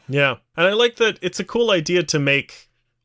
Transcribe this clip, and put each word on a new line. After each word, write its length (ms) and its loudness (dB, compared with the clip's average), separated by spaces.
Yeah. 300 0
And 120 2
I 80 0
like 220 0
that 260 0
it's 180 -4
a 40 -6
cool 260 0
idea 320 2
to 160 -2
make 500 -2